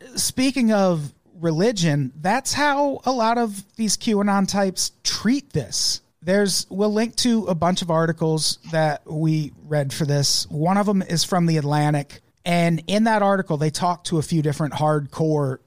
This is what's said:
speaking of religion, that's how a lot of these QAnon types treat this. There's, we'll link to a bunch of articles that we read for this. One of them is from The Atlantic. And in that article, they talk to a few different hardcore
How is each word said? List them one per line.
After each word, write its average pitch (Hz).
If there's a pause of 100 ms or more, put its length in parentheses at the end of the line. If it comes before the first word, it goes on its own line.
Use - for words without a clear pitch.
(160)
speaking 262
of 180 (200)
religion, 165
that's 226
how 285
a 262
lot 233
of 208 (140)
these 220
QAnon 202
types 196 (120)
treat -
this. - (200)
There's, 185
we'll 202
link 226
to 226
a 175
bunch 170
of 170
articles 160 (120)
that 156
we 156 (100)
read 147
for 160
this. 143
One 165
of 202
them 202
is 170
from 175
The 165
Atlantic. 147 (260)
And 170
in 208
that 220
article, 190
they 151
talk 175
to 170
a 151
few 160
different 160
hardcore 151